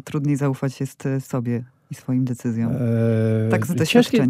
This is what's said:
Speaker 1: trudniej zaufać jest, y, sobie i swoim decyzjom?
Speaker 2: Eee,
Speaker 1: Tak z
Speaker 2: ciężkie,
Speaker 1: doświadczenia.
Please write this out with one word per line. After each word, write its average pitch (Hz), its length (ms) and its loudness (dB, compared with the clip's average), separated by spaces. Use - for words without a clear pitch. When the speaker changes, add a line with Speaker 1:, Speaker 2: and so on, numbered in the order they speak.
Speaker 1:
trudniej 147 320 -2
zaufać 135 440 -2
jest, - 260 -8
y, 135 160 -2
sobie 120 420 -4
i - 40 -12
swoim 131 300 -2
decyzjom? 117 460 -2
Speaker 2:
Eee, 113 800 0
Speaker 1:
Tak 110 140 0
z - 40 -8
Speaker 2:
ciężkie, 175 100 -2
Speaker 1:
doświadczenia. 233 500 4